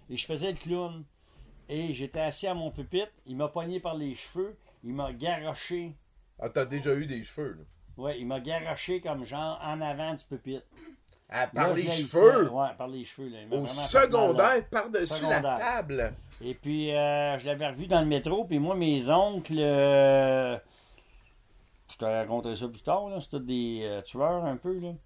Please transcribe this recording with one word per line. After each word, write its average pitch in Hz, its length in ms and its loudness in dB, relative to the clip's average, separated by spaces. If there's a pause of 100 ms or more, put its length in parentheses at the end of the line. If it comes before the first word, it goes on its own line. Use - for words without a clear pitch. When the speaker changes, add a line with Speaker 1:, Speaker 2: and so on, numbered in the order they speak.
Speaker 1:
et 127 80 -10
je - 100 -8
faisais 160 260 -4
le 170 60 -8
clown. 170 460 -6 (640)
Et 156 280 -4
j'étais 135 260 -6
assis 156 260 -4
à 185 60 -2
mon 165 180 -4
pupitre, 180 400 -4 (160)
il 127 120 -10
m'a 147 100 0
pogné 170 320 -6
par 175 160 -6
les 143 180 -6
cheveux, 190 400 -8 (300)
il 117 80 -8
m'a 135 220 -6
garoché. 156 840 -6 (420)
Speaker 2:
Ah, 120 120 -6
t'as 135 160 0
déjà 139 280 0
eu 147 120 -2
des 123 180 -6
cheveux, 139 300 -8
là ? 78 100 -20 (320)
Speaker 1:
Ouais, 131 240 -6
il 120 60 -8
m'a 131 120 -4
garoché 160 600 -4
comme 147 240 -6
genre 151 400 -6
en 156 160 -6
avant 156 320 -4
du 147 140 -10
pupitre. 131 400 -10 (640)
Speaker 2:
Ah, 123 160 0
par 151 220 2
Speaker 1:
Là, 180 60 2
Speaker 2:
les 170 100 0
Speaker 1:
je - 40 -2
l'haïssais. 160 300 0
Speaker 2:
cheveux ? 214 320 8
Speaker 1:
Ouais, 135 260 -2
par 131 120 -8
les 131 180 -10
cheveux, 131 240 -12
là. 113 100 -14
Il 107 80 -16
m'a 123 80 -2
Speaker 2:
Au 143 40 0
Speaker 1:
vraiment 139 200 -4
fait 143 180 2
mal, 262 120 8
là. 233 80 4
Speaker 2:
secondaire, 220 500 4
par-dessus 196 560 0
la 156 140 2
Speaker 1:
Secondaire. 139 200 0
Speaker 2:
table ? 151 560 -2 (300)
Speaker 1:
Et 127 100 -4
puis, 151 400 -2
euh, 147 440 2
je 123 80 -10
l'avais 143 220 -2
revu 135 180 -8
dans 170 140 6
le 156 60 4
métro, 156 380 2
puis 175 140 0
moi, 165 180 0
mes 147 320 2
oncles, 180 500 4
euh, 135 1000 6 (1300)
je - 40 -20
te - 80 -6
raconterai 113 520 -2
ça 120 120 -6
plus 113 140 -18
tard, 196 260 0
là, 190 140 -8
c'est - 80 -16
tous 143 80 -6
des, 123 460 -4
euh, 104 180 -4
tueurs 160 420 -2
un 139 140 -4
peu, 185 220 -4
là. 175 100 -8 (160)